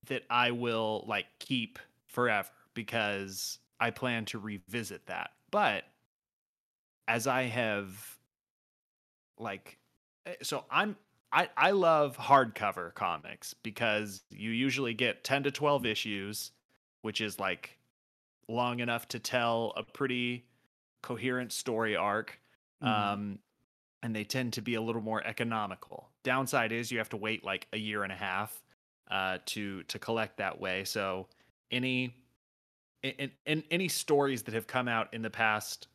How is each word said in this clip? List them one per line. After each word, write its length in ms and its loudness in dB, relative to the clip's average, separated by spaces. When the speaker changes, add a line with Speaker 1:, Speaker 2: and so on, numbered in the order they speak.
Speaker 1:
that 220 -2
I 220 6
will, 560 0
like, 200 0
keep 400 -2
forever 420 2
because 840 -2
I 120 2
plan 340 -2
to 140 -8
revisit 680 -8
that. 240 -6
But 340 2
as 200 2
I 160 2
have, 720 -2
like, 380 -8
eh, 80 -8
so 260 -4
I'm, 280 2
I, 240 4
I 160 6
love 460 6
hardcover 760 4
comics 600 -4
because 760 -2
you 200 -6
usually 420 0
get 300 0
ten 200 0
to 80 0
twelve 340 2
issues, 680 -4
which 180 -4
is, 180 -4
like, 380 -4
long 320 0
enough 280 -2
to 100 -6
tell 580 2
a 60 -6
pretty 600 -2
coherent 520 -2
story 420 0
arc. 420 0
Speaker 2:
Mm-hmm. 300 2
Speaker 1:
Um, 260 -6
and 120 -2
they 80 -2
tend 300 -2
to 80 -6
be 120 -2
a 80 0
little 200 -2
more 240 -2
economical. 840 -4
Downside 480 2
is 200 -2
you 60 -2
have 120 -2
to 80 -6
wait, 260 -2
like, 280 -4
a 60 -4
year 260 -2
and 80 -4
a 40 -6
half, 460 -4
uh, 360 0
to, 380 -6
to 160 -10
collect 380 -2
that 220 -2
way. 240 -2
So 440 -2
any, 460 0
in, 80 -4
in, 200 -6
in 240 0
any 180 2
stories 560 2
that 100 -6
have 140 -2
come 200 2
out 260 0
in 80 -6
the 80 -4
past 640 0